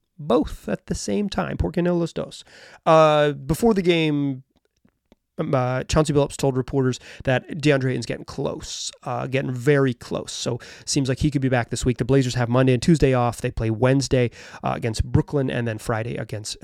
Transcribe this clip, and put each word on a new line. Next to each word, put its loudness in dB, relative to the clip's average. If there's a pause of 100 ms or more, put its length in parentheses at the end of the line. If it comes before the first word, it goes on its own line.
(180)
Both -2
at -6
the -4
same -4
time. -4
¿Por -2
qué -2
no 0
los -4
dos? -10 (400)
Uh, 6
before 0
the 0
game, 2 (960)
um, -4
uh, 0
Chauncey 0
Billups 0
told -2
reporters -2 (260)
that 0
DeAndre 0
Ayton's -4
getting -8
close, -8 (120)
uh, -6
getting -2
very 2
close. -8
So -6 (260)
seems 0
like -2
he 2
could -2
be 2
back 0
this -4
week. 0
The -2
Blazers 4
have 0
Monday 4
and 0
Tuesday 4
off. 0
They -4
play -4
Wednesday, 2 (320)
uh, -2
against -2
Brooklyn 0
and -2
then -6
Friday -4
against -10